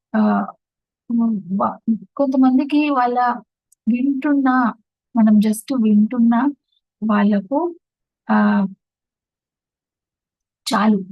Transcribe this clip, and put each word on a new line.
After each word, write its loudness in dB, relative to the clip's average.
ఆహ్, 0
హ్మ్, -2
వ-, -4
కొంతమందికి 0
వాళ్ళ -2
వింటున్నా, 0
మనం 4
just -2
వింటున్నా 2
వాళ్ళకు, 0
ఆహ్, 0
చాలు. 0